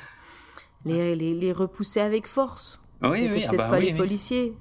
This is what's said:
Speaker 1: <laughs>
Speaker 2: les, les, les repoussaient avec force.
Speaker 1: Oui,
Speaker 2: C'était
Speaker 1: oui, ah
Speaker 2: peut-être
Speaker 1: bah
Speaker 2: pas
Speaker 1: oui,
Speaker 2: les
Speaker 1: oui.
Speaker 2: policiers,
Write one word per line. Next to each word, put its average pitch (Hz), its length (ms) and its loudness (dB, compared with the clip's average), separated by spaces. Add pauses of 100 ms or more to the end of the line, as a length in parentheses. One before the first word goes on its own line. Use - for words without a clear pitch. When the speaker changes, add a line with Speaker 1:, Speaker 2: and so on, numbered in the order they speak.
(380)
Speaker 1:
<laughs> - 460 -20
Speaker 2:
les, 170 320 0
les, 160 180 0
les 180 180 0
repoussaient 190 480 -2
avec 214 260 0
force. - 540 -4 (220)
Speaker 1:
Oui, 165 160 2
Speaker 2:
C'était 226 160 2
Speaker 1:
oui, 214 100 0
ah - 40 -4
Speaker 2:
peut-être 180 100 2
Speaker 1:
bah - 100 2
Speaker 2:
pas 185 100 4
Speaker 1:
oui, 185 80 4
Speaker 2:
les 175 60 2
Speaker 1:
oui. 160 60 -2
Speaker 2:
policiers, 220 640 0